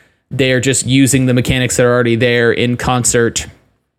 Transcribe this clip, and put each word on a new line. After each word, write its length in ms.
They're 300
just 260
using 400
the 80
mechanics 420
that 100
are 80
already 220
there 360
in 240
concert, 680